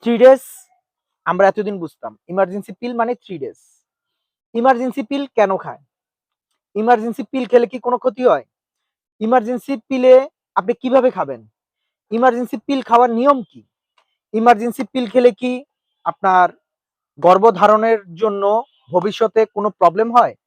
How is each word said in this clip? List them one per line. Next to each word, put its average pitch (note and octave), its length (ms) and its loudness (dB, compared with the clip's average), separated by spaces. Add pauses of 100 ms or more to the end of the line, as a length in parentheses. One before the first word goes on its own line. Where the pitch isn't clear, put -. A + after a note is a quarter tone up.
থ্রি A#3 220 -2
ডেজ C4 200 8 (840)
আমরা F3+ 220 -2
এতদিন G3+ 340 -6
বুঝতাম, B2 300 -14 (200)
ইমার্জেন্সি F#3+ 480 -6
পিল A#3+ 200 -8
মানে A#3 120 -4 (100)
থ্রি G3 160 -16
ডেজ। B2+ 200 -12 (960)
ইমার্জেন্সি B3 560 0
পিল C#4 140 -6 (140)
কেন G3+ 120 2 (140)
খায়? C3+ 180 -16 (920)
ইমার্জেন্সি A3+ 540 0
পিল C4 220 -4
খেলে A#3+ 200 4
কি B3+ 140 -10
কোনো B3 120 -4
ক্ষতি B3+ 320 -6
হয়? C#3+ 140 -2 (760)
ইমার্জেন্সি A#3+ 540 -2 (140)
পিলে B3+ 240 2 (460)
আপনি F#3+ 140 -4 (100)
কিভাবে B3+ 280 2
খাবেন? C#3 300 -8 (680)
ইমার্জেন্সি A#3+ 460 -2 (100)
পিল C#4 160 -4
খাওয়ার A#3+ 360 2
নিয়ম C4+ 200 0 (120)
কি? A#2 100 -20 (760)
ইমার্জেন্সি A3+ 480 0 (100)
পিল B3 220 -4
খেলে B3 160 4 (100)
কি B3 120 -4 (540)
আপনার F3+ 400 0 (720)
গর্ভধারণের G#3 840 4 (140)
জন্য G3+ 280 -4 (500)
ভবিষ্যতে G#3 480 -2 (140)
কোনো G#3 160 -4
প্রবলেম F#3+ 460 0
হয়? G3+ 180 2 (120)